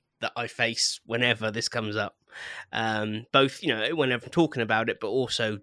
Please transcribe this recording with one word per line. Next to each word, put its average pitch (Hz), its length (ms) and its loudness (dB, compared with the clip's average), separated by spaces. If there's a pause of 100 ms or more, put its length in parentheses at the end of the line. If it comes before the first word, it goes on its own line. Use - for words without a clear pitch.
(220)
that 113 140 -2
I 117 120 -4
face - 580 0
whenever 113 460 2
this 110 180 -2
comes 107 260 -2
up. 104 220 -2 (540)
Um, 110 600 0
both, 139 300 4
you 165 80 -2
know, 117 260 0
whenever 127 300 0
I'm - 60 -18
talking 151 320 2
about 110 260 2
it, - 100 -4
but 107 100 -4
also 117 540 0